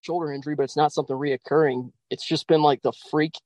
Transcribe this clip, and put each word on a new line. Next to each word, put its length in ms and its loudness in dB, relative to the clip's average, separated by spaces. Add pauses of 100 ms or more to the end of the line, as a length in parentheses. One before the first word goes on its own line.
shoulder 300 -6
injury, 240 -6
but 80 0
it's 120 -6
not 160 2
something 240 -4
reoccurring. 760 0 (180)
It's 160 -8
just 220 -4
been, 140 4
like, 200 4
the 100 -2 (180)
freak 260 -2 (100)